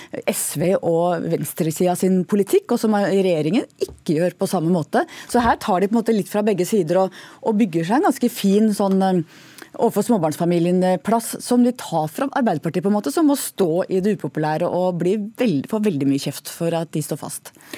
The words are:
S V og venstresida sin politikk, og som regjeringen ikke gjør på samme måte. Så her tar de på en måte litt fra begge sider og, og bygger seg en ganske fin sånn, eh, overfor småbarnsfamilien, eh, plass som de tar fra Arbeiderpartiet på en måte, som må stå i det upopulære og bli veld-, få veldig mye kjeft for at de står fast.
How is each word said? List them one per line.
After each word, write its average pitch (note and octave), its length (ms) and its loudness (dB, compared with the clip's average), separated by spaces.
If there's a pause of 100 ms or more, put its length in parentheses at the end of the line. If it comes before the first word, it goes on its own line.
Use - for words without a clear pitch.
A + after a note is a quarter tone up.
(280)
S - 280 -4
V D#3+ 260 0
og E3+ 400 0
venstresida E3 760 -2
sin F#3 260 2
politikk, G#3 480 0
og A#3+ 80 0
som A3 120 0
regjeringen F#3+ 720 2 (140)
ikke - 360 -4
gjør E3+ 200 0
på G3 120 -2
samme E3+ 240 0
måte. F#3 340 0 (220)
Så B3 140 0
her A#3+ 160 2
tar F3+ 240 0
de G3+ 60 2
på G#3 80 0
en A3+ 80 2
måte A3+ 120 0
litt F#3+ 140 -2
fra G#3 120 -2
begge G3 240 0
sider F3+ 380 2
og, F#3 80 -2 (320)
og A3 140 0
bygger E3 280 0
seg G#3+ 120 2
en F#4 140 2
ganske A#3+ 200 -2
fin G#3 380 2
sånn, G3 340 2
eh, F#3 200 2 (520)
overfor G#3 320 0
småbarnsfamilien, F3 760 2
eh, F#3 200 2
plass A3+ 400 -2
som B3 200 4
de B3 100 2
tar D#3+ 340 -4
fra C4+ 220 -4
Arbeiderpartiet F3+ 540 -2
på G3 40 0
en G#3 80 2
måte, G#3 160 -2
som D#4+ 160 2
må C#4 80 4
stå F3+ 540 0
i F#3+ 100 0
det G3 180 0
upopulære D#3 540 -2
og F3+ 280 0
bli F3+ 180 0
veld-, G#3 500 -2
få G#3+ 160 -2
veldig C#3+ 240 0
mye C#3 120 2
kjeft - 280 -8
for E3+ 240 -4
at E3 200 -4
de D#3 100 -2
står D3+ 180 -6
fast. - 320 -14 (260)